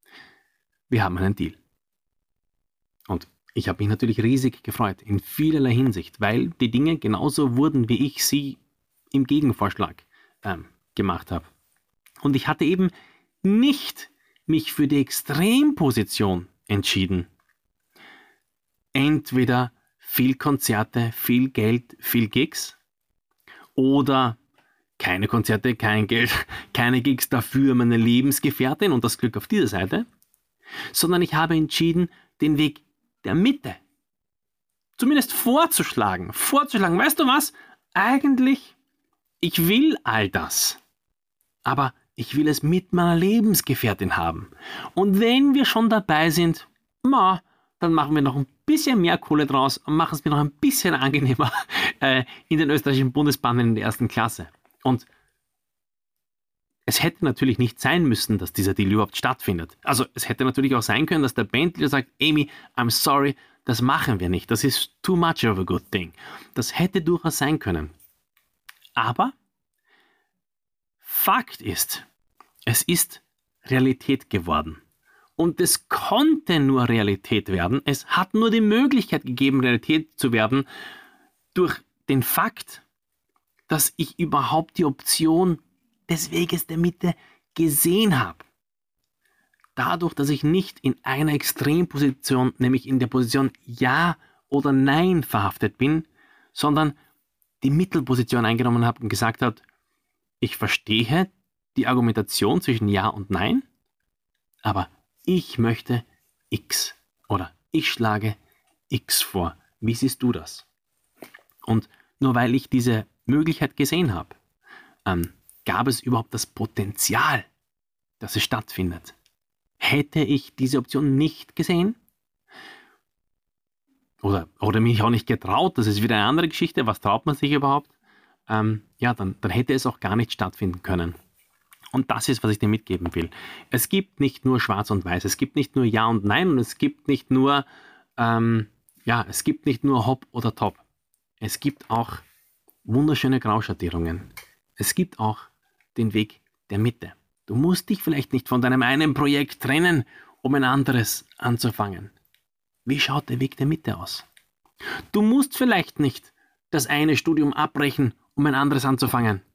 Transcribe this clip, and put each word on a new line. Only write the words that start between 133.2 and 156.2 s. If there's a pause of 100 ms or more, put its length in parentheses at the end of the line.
Es
gibt
nicht
nur
Schwarz
und
Weiß,
es
gibt
nicht
nur
Ja
und
Nein
und
es
gibt
nicht
nur, (520)
ähm, (360)
ja,
es
gibt
nicht
nur
Hop
oder
Top. (600)
Es
gibt
auch (640)
wunderschöne
Grauschattierungen. (420)
Es
gibt
auch (580)
den
Weg (300)
der
Mitte. (340)
Du
musst
dich
vielleicht
nicht
von
deinem
einen
Projekt
trennen, (380)
um
ein
anderes (120)
anzufangen. (760)
Wie
schaut
der
Weg
der
Mitte
aus? (880)
Du
musst
vielleicht
nicht (380)